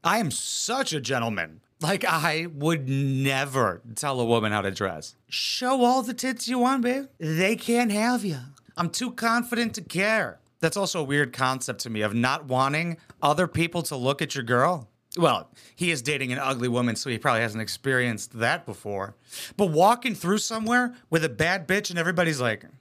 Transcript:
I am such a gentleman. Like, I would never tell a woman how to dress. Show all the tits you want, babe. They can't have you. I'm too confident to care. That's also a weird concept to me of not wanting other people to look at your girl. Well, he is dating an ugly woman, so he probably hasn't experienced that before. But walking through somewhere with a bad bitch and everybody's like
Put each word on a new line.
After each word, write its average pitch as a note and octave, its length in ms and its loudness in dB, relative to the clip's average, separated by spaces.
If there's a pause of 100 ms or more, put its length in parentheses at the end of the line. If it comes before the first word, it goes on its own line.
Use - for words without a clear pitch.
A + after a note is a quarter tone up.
I F3+ 140 4
am F3+ 140 0
such - 600 -4
a D#3 80 -4
gentleman. A2+ 600 -4 (200)
Like, F3+ 220 0
I D#3+ 480 4
would D3 380 0
never C3+ 920 2 (140)
tell C3+ 240 -2
a A#2+ 60 2
woman A2+ 260 4
how G#2 100 2
to F#2+ 100 0
dress. F2 440 -4 (140)
Show B3+ 560 0
all B3+ 160 4
the A#3 140 -6
tits B3 320 -4
you B3 120 -2
want, B3+ 240 2
babe. C4 220 -2 (140)
They E3+ 360 0
can't A#3 360 2
have A3 340 0
you. D#3+ 120 -2 (380)
I'm F3 140 -2
too B3 220 -4
confident A#3 640 -2
to G#3+ 60 -8
care. F#3 580 -2 (220)
That's D#3+ 180 0
also F#3 220 -2
a D3+ 40 -2
weird C#3+ 300 0
concept C3 480 -2
to A#2+ 80 -10
me G#2+ 120 -4
of G#2+ 120 0
not C3 320 0
wanting C#3+ 520 0 (240)
other D#3 260 2
people E3+ 360 -2
to D3 120 -6
look C3 260 0
at D3 140 -4
your C3+ 80 -4
girl. B2+ 460 2 (280)
Well, C3 320 2 (260)
he F3 140 -2
is D#3 120 -2
dating C3 300 -2
an C3 80 -4
ugly C3 280 -2
woman, A#2+ 280 0
so - 140 -8
he A2+ 80 -2
probably A#2 240 2
hasn't A2 200 -4
experienced A#2+ 800 -2
that C#3+ 260 0
before. G2+ 500 -8 (420)
But G3+ 100 2
walking G#3+ 460 4
through F#3 260 0
somewhere A#3+ 540 0 (160)
with D#3+ 140 2
a D#3+ 60 0
bad D#3+ 380 -2
bitch G3+ 220 0
and F3 80 -6
everybody's E3 420 0
like A2+ 260 -2 (160)